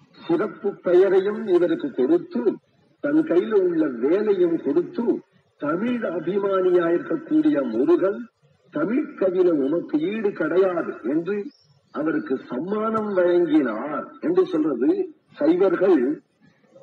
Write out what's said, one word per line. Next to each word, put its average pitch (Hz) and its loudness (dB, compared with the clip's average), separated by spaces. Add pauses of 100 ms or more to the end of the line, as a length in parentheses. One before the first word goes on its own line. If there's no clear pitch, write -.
(280)
சிறப்பு 202 -2
பெயரையும் 190 2
இவருக்கு 170 2
கொடுத்து, 175 0 (460)
தன் 294 0
கையில 214 0
உள்ள 170 2
வேலையும் 170 0
கொடுத்து, 175 -2 (360)
தமிழ் 214 -4
அபிமானியா 180 0
இருக்கக்கூடிய 156 0
முருகன், 175 0 (440)
தமிழ் 208 -4
கவியில 180 2
உனக்கு 151 0
ஈடு 202 -2
கிடையாது 170 -2
என்று 175 -4 (460)
அவருக்கு 311 -4
சம்மானம் 214 -4
வழங்கினார் 156 0
என்று 180 2
சொல்றது 302 -2 (220)
சைவர்கள், 175 2 (600)